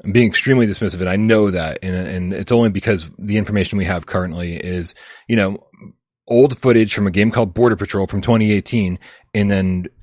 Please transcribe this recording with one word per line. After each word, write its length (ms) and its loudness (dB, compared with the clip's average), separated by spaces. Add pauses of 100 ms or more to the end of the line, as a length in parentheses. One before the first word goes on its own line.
I'm 80 -4
being 140 6
extremely 400 2
dismissive, 340 -4
and 80 -2
I 80 -2
know 340 4
that, 320 -4
and, 120 -4
and 380 -6
it's 200 -4
only 160 4
because 400 -4 (100)
the 180 -4
information 400 -2
we 80 -2
have 200 -4
currently 500 -6
is, 400 -8 (320)
you 80 0
know, 300 -2 (600)
old 300 4
footage 360 2
from 120 -2
a 60 0
game 180 2
called 240 0
Border 220 4
Patrol 320 -4
from 140 -6
twenty 300 2
eighteen, 460 0 (360)
and 180 0
then 340 0 (180)